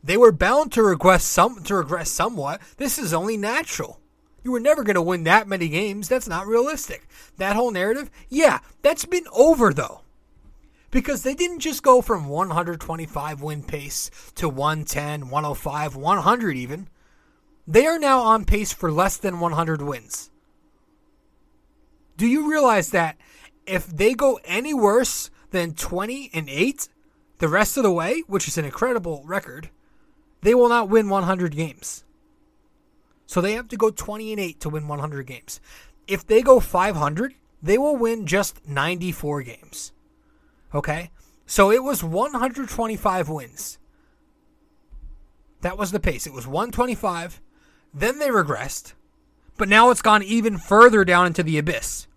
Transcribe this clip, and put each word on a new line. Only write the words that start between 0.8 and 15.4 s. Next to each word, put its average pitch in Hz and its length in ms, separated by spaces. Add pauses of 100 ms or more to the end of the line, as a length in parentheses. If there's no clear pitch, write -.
regress 185 420
some, 202 400
to 196 120
regress 165 340
somewhat. 180 500 (160)
This 277 220
is 175 160
only 202 220
natural. 233 640 (420)
You 254 100
were 240 80
never 285 240
gonna 196 160
win 170 240
that 202 240
many 175 200
games. 196 400
That's 247 200
not 185 180
realistic. 240 640 (300)
That 196 180
whole 240 140
narrative, 214 400 (180)
yeah, 302 300 (240)
that's 294 240
been 349 260
over, 247 400
though. 131 300 (880)
Because 262 320
they 269 120
didn't 349 260
just 311 220
go 254 200
from 160 260
one 170 220
hundred 170 320
twenty-five 151 580
win 147 220
pace 143 480 (240)
to 165 160
one 147 340
ten, 147 460
one 147 160